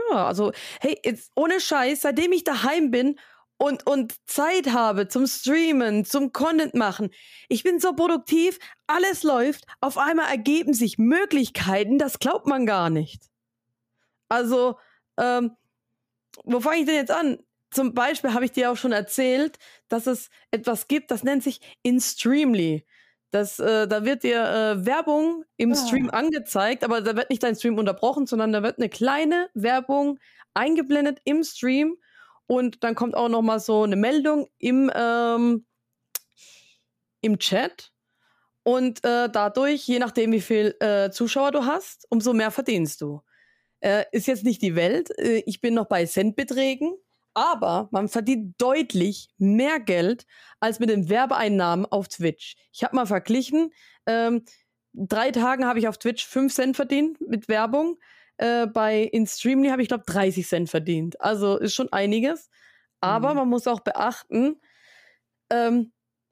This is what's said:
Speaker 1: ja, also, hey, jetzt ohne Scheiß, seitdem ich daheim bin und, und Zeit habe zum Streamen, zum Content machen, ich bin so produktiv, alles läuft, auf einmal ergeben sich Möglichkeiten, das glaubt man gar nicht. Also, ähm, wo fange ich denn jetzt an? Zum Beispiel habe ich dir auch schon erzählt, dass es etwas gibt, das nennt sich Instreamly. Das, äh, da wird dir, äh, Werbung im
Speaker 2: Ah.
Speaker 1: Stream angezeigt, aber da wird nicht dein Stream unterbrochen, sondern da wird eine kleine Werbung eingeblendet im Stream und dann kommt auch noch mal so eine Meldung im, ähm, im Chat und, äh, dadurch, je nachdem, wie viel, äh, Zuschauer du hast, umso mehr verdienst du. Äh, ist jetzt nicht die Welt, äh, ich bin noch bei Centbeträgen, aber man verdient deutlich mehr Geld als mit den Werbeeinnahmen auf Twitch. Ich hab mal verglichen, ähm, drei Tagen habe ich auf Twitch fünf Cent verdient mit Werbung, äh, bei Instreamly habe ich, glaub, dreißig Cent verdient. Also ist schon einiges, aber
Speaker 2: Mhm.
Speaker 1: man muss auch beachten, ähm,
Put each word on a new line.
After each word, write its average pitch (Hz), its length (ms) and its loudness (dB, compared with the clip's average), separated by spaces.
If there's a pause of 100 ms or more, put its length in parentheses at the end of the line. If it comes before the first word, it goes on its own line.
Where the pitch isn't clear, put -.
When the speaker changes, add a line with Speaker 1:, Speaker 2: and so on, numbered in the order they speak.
(120)
Speaker 1:
ja, 202 160 2
also, 202 240 0 (280)
hey, - 240 -2
jetzt - 320 -6
ohne 320 240 2
Scheiß, 277 420 0
seitdem 302 300 0
ich 359 120 0
daheim 277 480 0
bin 262 260 0 (400)
und, 277 300 -2
und 269 280 0 (100)
Zeit 302 460 0
habe 214 360 2
zum 254 200 0
Streamen, 254 800 0
zum 277 280 -2
Content 311 420 0
machen, 208 340 -2 (400)
ich 233 140 -2
bin 349 160 2
so 370 140 2
produktiv, 330 640 2 (280)
alles 359 360 0
läuft, 277 420 2 (160)
auf 269 160 -2
einmal 302 320 0
ergeben 277 440 2
sich 226 240 0
Möglichkeiten, 226 1000 2
das 277 220 -2
glaubt 285 280 -2
man 269 180 2
gar 190 240 2
nicht. 160 400 -4 (1000)
Also, 247 480 2 (400)
ähm, 247 340 0 (920)
wo 240 160 0
fange 302 180 2
ich 294 60 2
denn 311 100 2
jetzt 277 160 0
an? 311 280 0 (320)
Zum 254 240 0
Beispiel 262 400 0
habe 247 100 0
ich 247 60 -2
dir 247 200 0
auch 233 60 -2
schon 254 140 -2
erzählt, 254 680 0 (300)
dass 226 180 -4
es 254 240 -4 (220)
etwas - 360 -4
gibt, 294 220 -2
das 233 140 -4
nennt 269 200 0
sich - 160 -4 (220)
Instreamly. 240 1040 0 (460)
Das, 202 280 -2
äh, 220 280 2
da 214 180 -2
wird 262 180 0
dir, 233 240 2
äh, 208 380 0
Werbung 311 580 0 (140)
im 233 140 2
Speaker 2:
Ah. - 40 2
Speaker 1:
Stream 254 360 -2
angezeigt, 254 720 -2
aber 226 180 0
da 214 140 -2
wird 240 160 -2
nicht 247 100 -2
dein 233 140 0
Stream 226 240 -2
unterbrochen, 226 480 0
sondern 220 240 0
da 214 100 0
wird 220 160 -2
eine 226 120 -2
kleine 302 640 0
Werbung 262 640 0 (340)
eingeblendet 285 720 2
im 302 200 0
Stream 294 540 0 (480)
und 247 380 -2
dann 226 100 0
kommt 233 220 -2
auch 240 140 0
noch 233 120 2
mal 220 180 2
so 220 240 2
eine 202 120 0
Meldung 285 520 2 (120)
im, 262 360 2
ähm, 233 680 0 (1600)
im 214 180 0
Chat - 520 -2 (720)
und, 254 400 0
äh, 240 260 2
dadurch, 254 580 0
je 247 120 2
nachdem, 226 320 0
wie 226 100 2
viel, 214 380 0
äh, 202 300 2
Zuschauer 269 420 0
du 277 140 0
hast, 311 440 -6
umso 233 240 2
mehr 220 180 2
verdienst 202 500 -2
du. 147 200 -8 (600)
Äh, 208 300 0
ist - 160 -2
jetzt 233 180 -2
nicht 233 160 0
die 180 140 0
Welt, 180 340 0 (100)
äh, 226 260 0
ich 196 140 -8
bin 233 140 0
noch 226 140 0
bei 175 180 2
Centbeträgen, 262 920 -2 (380)
aber 214 580 0
man 208 180 0
verdient 220 520 -2
deutlich 240 760 0
mehr 240 420 2
Geld 196 460 0 (340)
als 220 200 -2
mit 226 100 2
den 202 200 0
Werbeeinnahmen 202 760 2
auf 196 220 -2
Twitch. - 480 -6 (160)
Ich - 120 -8
hab 262 100 -4
mal 240 140 0
verglichen, 254 640 0 (340)
ähm, 233 380 0 (500)
drei 214 380 -2
Tagen 247 340 0
habe 240 140 0
ich 226 80 0
auf 220 100 -6
Twitch 233 300 -4
fünf 262 260 0
Cent 262 220 0
verdient 294 520 -2
mit 214 220 -6
Werbung, 240 500 0 (380)
äh, 233 300 0
bei 214 360 0
Instreamly 247 640 2
habe 254 120 0
ich, 226 80 0
glaub, 240 160 -4
dreißig 185 420 0
Cent 170 220 -2
verdient. 165 520 -4
Also 202 360 0
ist 208 180 -2
schon 262 160 -4
einiges, 220 580 -2 (520)
aber 220 300 0
Speaker 2:
Mhm. 294 60 0
Speaker 1:
man 262 120 0
muss 240 180 0
auch 233 140 -2
beachten, 240 800 -2 (880)
ähm, 233 420 0 (400)